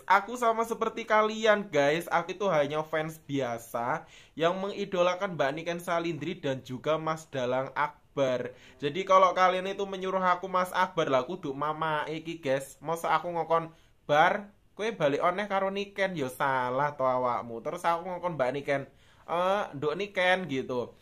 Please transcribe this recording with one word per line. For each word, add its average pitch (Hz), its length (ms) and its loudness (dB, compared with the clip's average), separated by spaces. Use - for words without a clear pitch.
Aku 202 320 4
sama 226 240 2
seperti 226 400 -4
kalian, 214 640 4
guys. 151 400 2
Aku 170 240 0
itu 196 160 -4
hanya 151 400 0
fans 160 320 -4
biasa 123 880 -4
yang 165 320 0
mengidolakan 185 720 -2
Mbak 143 240 0
Niken 170 240 -6
Salindri 170 560 -4
dan 135 240 -4
juga 147 320 -2
Mas 160 320 -4
Dalang 131 480 -2
Akbar. 131 800 -2
Jadi 147 240 -4
kalau 190 320 6
kalian 185 320 4
itu 196 160 -4
menyuruh 190 400 -2
aku 180 240 2
Mas 185 240 0
Akbar, 165 400 0
lah 127 160 2
kudu 170 240 -6
mama 151 560 -2
iki, 160 320 -8
guys. 135 400 -2
Masa 160 320 -2
aku 160 240 2
ngokon, 160 400 0
"Bar, 180 400 4
kowe 208 240 -4
balik 143 240 2
oneh 196 320 0
karo 190 160 0
Niken?" 196 480 -2
Yo 131 160 -2
salah 135 640 0
to 135 80 -2
awakmu. 120 560 0
Terus 160 240 -8
aku 170 240 0
ngokon 175 320 -4
Mbak 127 160 2
Niken, 139 260 -2
"Eh, 185 360 0
nduk 151 240 -2
Niken," 185 480 2
gitu. 127 540 -4